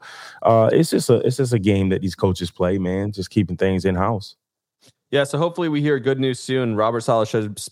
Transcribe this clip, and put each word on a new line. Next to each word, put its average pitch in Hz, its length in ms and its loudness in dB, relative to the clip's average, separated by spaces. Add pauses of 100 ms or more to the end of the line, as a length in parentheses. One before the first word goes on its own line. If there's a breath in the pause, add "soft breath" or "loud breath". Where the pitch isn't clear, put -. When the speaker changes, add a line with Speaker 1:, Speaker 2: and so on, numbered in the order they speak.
(420 loud breath)
Speaker 1:
uh, 113 320 6
it's 165 160 4
just - 220 2
a, 113 60 6
it's - 200 0
just 123 160 0
a 113 60 2
game 98 300 2
that 95 120 0
these 92 140 -4
coaches 90 340 0
play, 92 300 -2
man, 95 320 -2
just 95 180 -8
keeping 90 260 0
things 95 300 0
in-house. 98 500 -2 (760 soft breath)
Speaker 2:
Yeah, 139 140 2
so 143 120 -4
hopefully 170 320 -2
we 147 100 -2
hear 147 200 0
good 131 200 -2
news 131 200 -2
soon. 127 360 -2
Robert 113 260 0
Saleh 113 260 2
should 107 320 -4 (120)